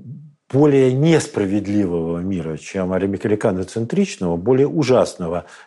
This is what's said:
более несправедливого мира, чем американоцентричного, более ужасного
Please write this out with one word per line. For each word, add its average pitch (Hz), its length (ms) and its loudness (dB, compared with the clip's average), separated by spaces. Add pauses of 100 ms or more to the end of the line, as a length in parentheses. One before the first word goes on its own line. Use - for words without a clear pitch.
(480)
более 135 440 4
несправедливого 101 1300 0
мира, 87 380 -6
чем 92 360 -6
американоцентричного, 98 1400 -2
более 131 300 2
ужасного 95 800 0 (200)